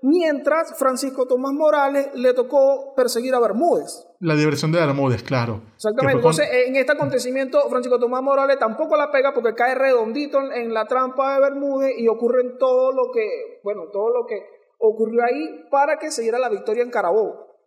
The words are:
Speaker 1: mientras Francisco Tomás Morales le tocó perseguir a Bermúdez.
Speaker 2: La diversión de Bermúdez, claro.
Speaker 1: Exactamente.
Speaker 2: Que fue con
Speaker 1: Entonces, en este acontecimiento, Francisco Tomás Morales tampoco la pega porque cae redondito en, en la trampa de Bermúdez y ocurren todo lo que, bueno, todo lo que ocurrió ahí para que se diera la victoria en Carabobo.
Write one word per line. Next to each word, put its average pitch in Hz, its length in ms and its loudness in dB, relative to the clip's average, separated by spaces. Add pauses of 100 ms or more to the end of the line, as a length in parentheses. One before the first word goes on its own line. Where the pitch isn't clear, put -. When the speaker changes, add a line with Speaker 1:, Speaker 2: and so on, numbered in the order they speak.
Speaker 1:
mientras 311 720 0
Francisco 262 480 -2
Tomás 262 260 0
Morales 277 600 2
le 254 220 2
tocó 269 600 2
perseguir 247 380 0
a 247 60 2
Bermúdez. 240 680 0 (140)
Speaker 2:
La 156 160 0
diversión 151 360 2
de 170 80 2
Bermúdez, 139 440 0
claro. 117 380 -2 (160)
Speaker 1:
Exactamente. 254 400 0
Speaker 2:
Que 233 40 0
fue 247 100 6
con - 0 - (120)
Speaker 1:
Entonces, 247 240 2
en 262 80 -4
este 269 160 2
acontecimiento, 269 680 0 (120)
Francisco 247 280 0
Tomás 247 220 0
Morales 277 380 2
tampoco 311 360 0
la 294 160 0
pega 277 220 2
porque 226 220 0
cae 247 180 0
redondito 269 680 0
en, 269 140 -6
en 233 220 -6
la 220 100 -2
trampa 254 500 -2
de 269 60 4
Bermúdez 277 560 0
y 233 100 0
ocurren 240 520 0
todo 262 320 2
lo 254 200 -2
que, 220 160 -2 (360)
bueno, 202 280 -6
todo 208 180 -2
lo 240 180 -2
que 214 120 -8 (380)
ocurrió 220 460 0
ahí 285 480 -4
para 285 260 2
que - 140 -8
se 233 100 -6
diera 226 160 -2
la 247 120 -2
victoria 214 340 -2
en 240 80 -6
Carabobo. 202 560 -2 (200)